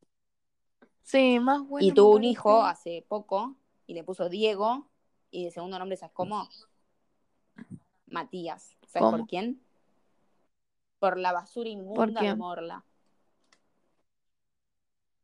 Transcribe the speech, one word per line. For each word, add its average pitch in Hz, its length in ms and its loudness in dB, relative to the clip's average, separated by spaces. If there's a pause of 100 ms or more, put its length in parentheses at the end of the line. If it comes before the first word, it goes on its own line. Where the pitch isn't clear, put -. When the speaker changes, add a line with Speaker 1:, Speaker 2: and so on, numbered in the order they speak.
(1040)
Speaker 1:
Sí, 254 380 4
más 277 260 0
bueno 285 220 2
Speaker 2:
Y 185 40 4
tuvo 208 200 10
Speaker 1:
me 214 60 10
Speaker 2:
un 220 60 0
hijo 226 380 4
Speaker 1:
parece. 190 80 0
Speaker 2:
hace 170 380 -10
poco, 208 480 -6 (320)
y 170 60 -14
le 165 100 -12
puso 185 240 -6
Diego, 214 600 -2 (440)
y 180 120 -10
de 170 60 -8
segundo 180 280 -12
nombre, 185 180 -8
¿sabes - 180 -20
cómo? 190 340 -6 (1600)
Matías. 165 680 -12 (100)
¿Sabes 220 220 2
por 226 120 4
Speaker 1:
¿Cómo? 226 60 -10
Speaker 2:
quién? 220 340 -6 (1400)
Por 180 180 0
la 185 140 -2
basura 226 360 -8
inmunda 202 280 -12
Speaker 1:
¿Por 226 160 0
Speaker 2:
de 226 80 -6
Speaker 1:
quién? 208 180 -2
Speaker 2:
Morla. 175 460 -12 (2500)